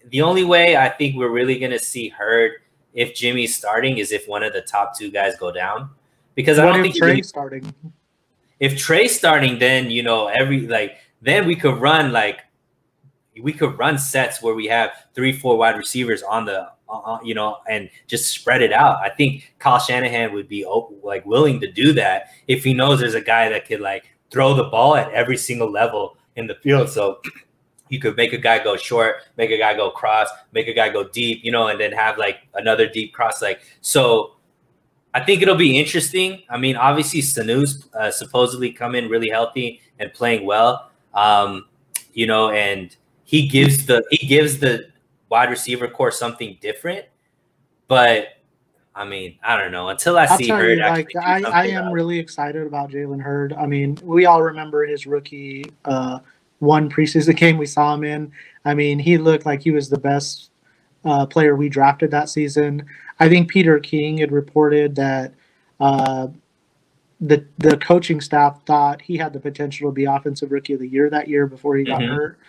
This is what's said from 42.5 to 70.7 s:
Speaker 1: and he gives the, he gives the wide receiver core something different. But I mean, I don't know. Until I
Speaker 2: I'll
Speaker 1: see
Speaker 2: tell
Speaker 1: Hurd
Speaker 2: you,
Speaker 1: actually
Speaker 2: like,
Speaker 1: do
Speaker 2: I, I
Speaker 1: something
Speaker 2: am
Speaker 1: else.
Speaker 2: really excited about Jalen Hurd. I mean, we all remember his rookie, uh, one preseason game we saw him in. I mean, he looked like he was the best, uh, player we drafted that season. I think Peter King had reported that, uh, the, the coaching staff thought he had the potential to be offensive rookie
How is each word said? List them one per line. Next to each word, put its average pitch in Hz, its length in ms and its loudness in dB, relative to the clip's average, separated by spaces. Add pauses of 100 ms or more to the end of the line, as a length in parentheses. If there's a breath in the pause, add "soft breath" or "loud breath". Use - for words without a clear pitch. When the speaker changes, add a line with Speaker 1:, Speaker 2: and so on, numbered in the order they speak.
Speaker 1:
and 98 460 -4 (280)
he 147 240 2
gives 139 380 4
the, 117 240 4
he - 160 -2
gives 143 340 2
the 123 280 -2 (400)
wide 123 220 2
receiver 123 380 -6
core 120 240 -2
something 117 480 -8
different. 170 460 -10 (840)
But 120 400 4 (680)
I 101 100 -12
mean, 95 380 -14
I 113 140 2
don't 92 160 -2
know. 90 160 -6
Until 170 300 0
I 156 80 8
Speaker 2:
I'll - 100 4
Speaker 1:
see 123 100 0
Speaker 2:
tell 214 120 0
Speaker 1:
Hurd 113 200 4
Speaker 2:
you, - 60 -2
Speaker 1:
actually 165 180 0
Speaker 2:
like, 160 60 -10
Speaker 1:
do 175 100 -8
Speaker 2:
I, 180 160 0
I 196 80 -2
Speaker 1:
something 190 340 0
Speaker 2:
am 185 100 -6
Speaker 1:
else. 180 80 -6
Speaker 2:
really 170 240 -4
excited 151 480 -8
about 143 240 -8
Jalen 139 300 -8
Hurd. 143 340 -6
I 147 120 -6
mean, 143 360 -2
we 180 240 4
all 170 160 6
remember 151 420 -2
his 143 220 -8
rookie, 139 580 -8 (200)
uh, 131 340 -4 (400 soft breath)
one 151 320 4
preseason 156 460 2
game 165 200 4
we 147 100 -4
saw 147 280 0
him 151 100 -6
in. 151 280 -8 (320 loud breath)
I 147 100 0
mean, 147 240 0
he 170 180 4
looked 156 300 4
like 143 160 -2
he 165 80 0
was 143 180 0
the 135 100 0
best, 143 520 -4 (540)
uh, 143 200 2
player 151 320 4
we 143 120 0
drafted 139 420 2
that 147 180 -2
season. 147 560 -2 (360 loud breath)
I 160 80 6
think 175 200 6
Peter 165 300 4
King 151 400 -4
had 147 140 0
reported 147 640 2
that, 135 360 -4 (460)
uh, 135 500 0 (920)
the, 147 240 2 (140)
the 151 180 6
coaching 170 440 2
staff 143 460 2
thought 143 340 2
he 175 160 -8
had 156 160 -6
the 139 80 -12
potential 143 500 -6
to 135 40 -8
be 139 100 -2
offensive 139 460 -4
rookie 139 220 -4